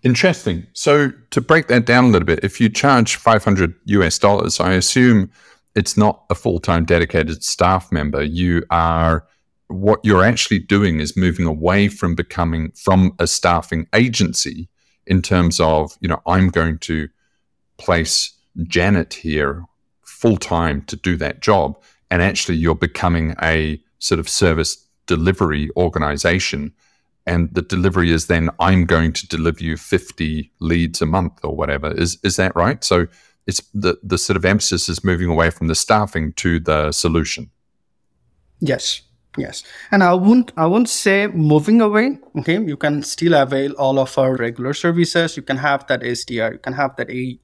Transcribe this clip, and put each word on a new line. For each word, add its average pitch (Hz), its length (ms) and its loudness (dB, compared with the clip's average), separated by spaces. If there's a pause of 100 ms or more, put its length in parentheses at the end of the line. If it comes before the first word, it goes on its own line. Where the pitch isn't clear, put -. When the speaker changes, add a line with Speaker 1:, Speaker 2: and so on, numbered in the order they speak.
Speaker 1:
Interesting. 123 680 0
So 143 400 2 (180)
to - 100 0
break 156 280 2
that 120 180 2
down 123 200 6
a - 20 6
little 90 180 4
bit, 80 160 2
if - 180 -4
you 113 80 4
charge 123 460 2
five 110 300 2
hundred 92 280 2 (120)
U 101 180 2
S 80 160 0
dollars, - 400 2
I 90 140 0
assume 104 580 4 (460)
it's - 200 -2
not 104 320 2
a 87 60 0
full-time 85 500 -2
dedicated 85 600 0
staff 92 480 0
member. 73 300 -4
You 85 480 -2
are, 82 560 0 (420)
what 98 340 0
you're 95 220 4
actually 110 340 0
doing 95 420 2
is 73 160 -6
moving 90 300 0
away 87 420 0
from 90 260 -4
becoming, 80 580 -4
from 95 460 2
a 85 80 0
staffing 82 680 -2
agency 107 760 -2 (380)
in 92 160 2
terms 87 380 0
of, 78 400 0
you 95 80 -4
know, 78 180 -2
I'm 92 220 2
going 82 320 -2
to 78 280 -6 (720)
place - 580 -2 (280)
Janet 87 500 0
here 76 500 -4 (380)
full-time 82 800 -2
to - 140 -12
do 90 200 -4
that 76 240 -8
job. 85 420 0 (280)
And 90 100 0
actually 92 360 -2
you're 80 180 0
becoming 82 680 -2
a 78 400 -2 (180)
sort - 200 -2
of - 100 -6
service 80 580 -2 (200)
delivery 80 680 0
organization. 80 1000 -2 (500)
And 85 300 0
the 90 80 -2
delivery 90 480 0
is 80 160 0
then, 82 240 0 (100)
"I'm 92 240 4
going 82 300 2
to - 120 -10
deliver 80 380 -4
you 78 120 -4
fifty 78 840 -4
leads 82 420 -2
a 82 60 -2
month," 85 360 -2
or 76 140 -6
whatever. 73 400 -4
Is, 87 260 -4
is 98 140 -2
that 92 180 -2
right? 85 300 0
So 87 220 0 (400)
it's 95 140 -6 (140)
the, 98 280 -2
the 90 160 -2
sort - 180 -2
of 92 80 -4
emphasis 92 440 0
is 82 140 -6
moving 90 260 0
away 82 220 2
from 82 160 -6
the 80 80 0
staffing 85 600 -2
to 85 260 -2
the 76 320 0
solution. - 580 -2 (1120)
Speaker 2:
Yes. - 420 -4 (340)
Yes. - 280 -10 (260)
And 196 120 4
I 180 120 6
wouldn't, 220 420 4
I 160 100 0
wouldn't 220 220 2
say 202 380 0
moving 156 540 2
away. 220 380 2 (200)
Okay. 165 220 -2
You 160 160 -6
can 147 260 -2
still 165 320 0
avail 139 380 0
all 135 260 0
of 131 200 -2
our 131 180 2
regular 123 380 -4
services. 170 600 0
You 139 60 -12
can 135 140 -4
have 139 300 -2
that 120 180 -2
S 120 200 -6
D 120 160 -6
R, 110 120 -2
you - 60 -14
can 135 140 -10
have 135 240 -4
that 127 140 -8
A 127 340 -10